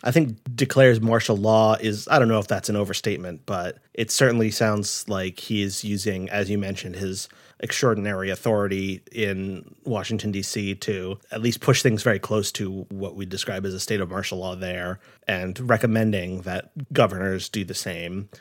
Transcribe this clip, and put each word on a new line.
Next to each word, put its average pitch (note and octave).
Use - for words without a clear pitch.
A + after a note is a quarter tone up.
I B2
think B2+
declares B2+
martial A2+
law A2
is, G#2+
I C#3+
don't A#2
know A2
if G2
that's F#2+
an G#2
overstatement, F#2+
but F2+
it A2+
certainly A#2
sounds G#2
like F#2+
he G#2
is G2
using, F#2+
as G2+
you G#2
mentioned, G2
his F#2+
extraordinary G2+
authority G2
in G2
Washington, G#2+
D G2
C G2
to F#2+
at A2
least A#2
push C3
things G#2+
very G#2+
close G#2+
to F#2+
what F#2+
we G2
describe F#2+
as F#2+
a F#2
state G#2+
of F2
martial F#2+
law F#2
there, F2+
and F#2
recommending G#2+
that F2+
governors F#2+
do G#2
the F#2
same. F2+